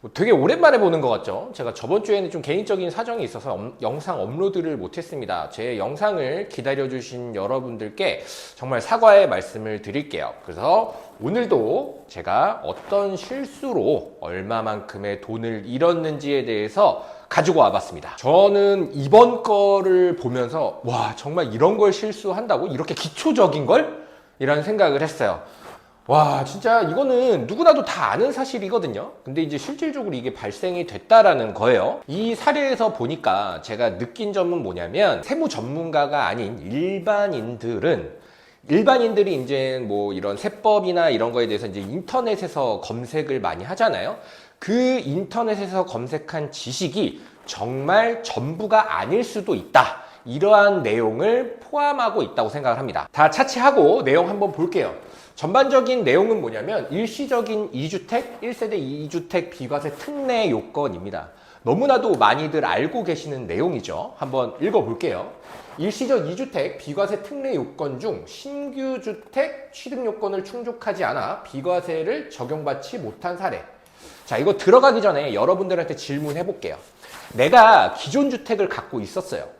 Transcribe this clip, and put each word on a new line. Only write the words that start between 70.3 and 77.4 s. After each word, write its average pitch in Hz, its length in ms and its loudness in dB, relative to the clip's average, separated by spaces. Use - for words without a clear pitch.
충족하지 226 580 -8
않아 131 420 -4
비과세를 175 840 -4
적용받지 139 680 -6
못한 175 400 -8
사례." 104 260 -6
자, 117 100 -2
이거 196 220 2
들어가기 240 420 8
전에 147 320 2
여러분들한테 170 640 0
질문해볼게요. 147 800 -6
내가 185 640 8